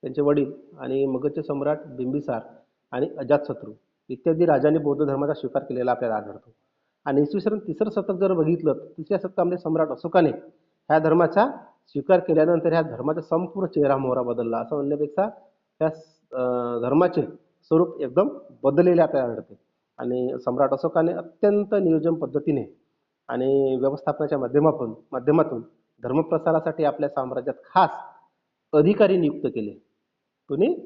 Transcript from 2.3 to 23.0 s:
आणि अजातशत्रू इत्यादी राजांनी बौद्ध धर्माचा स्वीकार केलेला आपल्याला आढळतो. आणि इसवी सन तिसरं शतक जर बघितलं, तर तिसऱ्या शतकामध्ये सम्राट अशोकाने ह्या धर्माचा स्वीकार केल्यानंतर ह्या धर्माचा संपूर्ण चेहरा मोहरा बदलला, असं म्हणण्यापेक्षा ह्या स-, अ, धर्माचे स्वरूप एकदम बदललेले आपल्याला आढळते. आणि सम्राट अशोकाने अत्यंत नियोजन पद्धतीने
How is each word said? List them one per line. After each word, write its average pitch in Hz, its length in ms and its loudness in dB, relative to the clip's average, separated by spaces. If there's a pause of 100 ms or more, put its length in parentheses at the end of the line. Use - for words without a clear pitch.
आणि 127 280 -4
अजातशत्रू 131 540 -2 (360)
इत्यादी 160 380 0
राजांनी 151 320 4
बौद्ध 143 280 0
धर्माचा 143 280 -2
स्वीकार 135 280 -6
केलेला 127 280 -4
आपल्याला 120 240 -2
आढळतो. 101 400 -10 (500)
आणि 143 180 2
इसवी 147 180 -2
सन 208 180 -2
तिसरं 214 320 -4
शतक 202 220 -4
जर 190 200 0
बघितलं, 160 400 0
तर - 60 -2
तिसऱ्या - 440 -6
शतकामध्ये 180 360 -2
सम्राट 160 300 -2
अशोकाने 165 420 2 (580)
ह्या 156 100 6
धर्माचा 165 480 4 (400)
स्वीकार 175 340 2
केल्यानंतर 165 520 2
ह्या 165 100 2
धर्माचा 156 380 -4
संपूर्ण 175 480 -4
चेहरा 143 280 2
मोहरा 127 260 0
बदलला, 117 360 -2
असं 117 180 -6
म्हणण्यापेक्षा 147 480 -2 (560)
ह्या 160 100 2
स-, - 440 -20
अ, 123 440 -2
धर्माचे 147 440 2 (400)
स्वरूप 165 380 2
एकदम 151 280 2 (340)
बदललेले 170 400 4
आपल्याला 139 300 0
आढळते. 107 260 -12 (400)
आणि 127 360 -4 (100)
सम्राट 131 280 2
अशोकाने 165 400 0
अत्यंत 202 680 0
नियोजन 165 320 2
पद्धतीने 143 600 -4 (520)